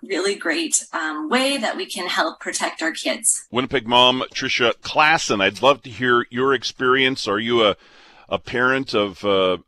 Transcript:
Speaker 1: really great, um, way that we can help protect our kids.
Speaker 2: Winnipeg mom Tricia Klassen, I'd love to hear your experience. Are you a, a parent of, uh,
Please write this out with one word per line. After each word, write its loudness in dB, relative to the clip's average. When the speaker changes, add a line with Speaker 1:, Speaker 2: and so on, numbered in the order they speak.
Speaker 1:
really -4
great, -4
um, -6
way 0
that -4
we -6
can -8
help -4
protect -6
our -2
kids. -2
Speaker 2:
Winnipeg -2
mom 4
Tricia 0
Klassen, 2
I'd 2
love 4
to -16
hear 0
your 0
experience. 0
Are 0
you 2
a, 4
a -2
parent 0
of, -2
uh, 2